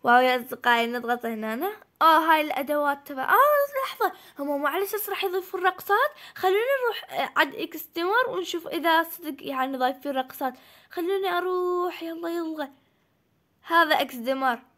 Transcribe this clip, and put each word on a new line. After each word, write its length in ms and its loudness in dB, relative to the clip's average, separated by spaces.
واو 180 6
يا 160 4
أصدقائي، 500 0
نضغط 400 -4
هنا. 460 -4
أوه، 300 6
هاي 80 6
الأدوات 680 -2
تبع، 140 -8
آه، 600 4
لحظة، 280 -2
هم 80 -6
مو 200 -2
على 180 0
أساس 240 -6
راح 160 -6
يضيفوا 360 -4
الرقصات؟ 500 0
خلونا 240 2
نروح، 280 -4
آه، 240 -4
عند 180 0
إكس 380 -10
تمر 360 0
ونشوف 380 -6
إذا 360 2
صدق 380 -8
يعني 360 -4
ضايفين 360 -2
رقصات. 420 -4
خلوني 380 -2
أروح، 760 -2
يلا 260 -8
يلا. 440 -6
هذا 380 4
إكس 140 -2
دمر. 440 0